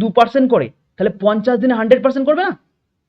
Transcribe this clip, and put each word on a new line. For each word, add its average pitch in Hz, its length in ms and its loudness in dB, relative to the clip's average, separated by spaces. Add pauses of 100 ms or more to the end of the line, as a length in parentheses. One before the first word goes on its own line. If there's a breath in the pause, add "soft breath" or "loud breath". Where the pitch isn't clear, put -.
দু 220 60 -2 (100)
পার্সেন্ট 240 360 2
করে 151 140 2 (280)
তাহলে 202 160 -2 (120)
পঞ্চাশ 214 400 0
দিনে 254 160 0
হান্ড্রেড 233 240 4
পার্সেন্ট 262 260 -2
করবে 311 180 0
না? 349 60 -4 (560)